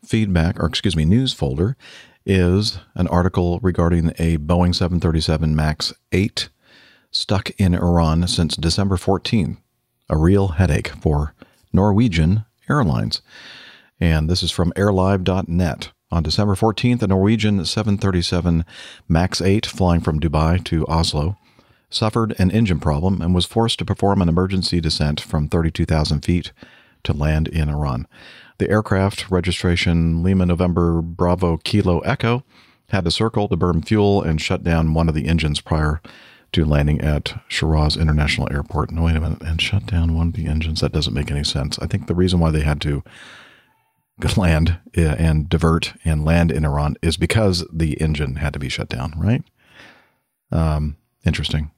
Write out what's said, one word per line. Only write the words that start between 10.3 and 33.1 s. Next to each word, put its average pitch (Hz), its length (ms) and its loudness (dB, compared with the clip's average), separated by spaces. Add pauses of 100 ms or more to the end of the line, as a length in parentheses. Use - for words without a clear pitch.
headache 82 540 0
for 73 320 0 (400)
Norwegian 101 720 2 (240)
Airlines. 76 520 0 (760)
And 80 300 2
this 87 120 0
is 85 80 -4
from 85 280 -2
airlive 95 480 2
dot 92 240 -2
net. 85 400 -2 (200)
On 82 140 0
December 101 320 0
fourteenth, 117 480 0
a 101 40 -2
Norwegian 101 580 2
seven 104 320 -2
thirty-seven 87 680 0 (460)
max 85 320 0
eight 98 240 2
flying 87 340 2
from 78 220 -2
Dubai 80 420 0
to 80 240 -2
Oslo 82 500 -2 (520)
suffered 110 500 -2
an 92 100 4
engine 95 300 2
problem 85 420 0
and 87 140 0
was 87 100 2
forced 117 340 -2
to 85 60 -6
perform 98 360 0
an 87 80 4
emergency 92 500 0
descent 78 400 -2
from 73 300 -4
thirty-two 82 340 0
thousand 76 400 0
feet 87 300 -2 (500)
to - 80 -4
land 78 380 0
in 78 180 -2
Iran. 73 400 -4 (500)
The - 120 -2
aircraft, 101 640 0
registration 85 880 0
Lima 92 240 2
November 87 560 2
Bravo 87 540 0
Kilo 92 440 0
Echo, 120 440 -2 (460)
had 95 160 0
to 82 60 0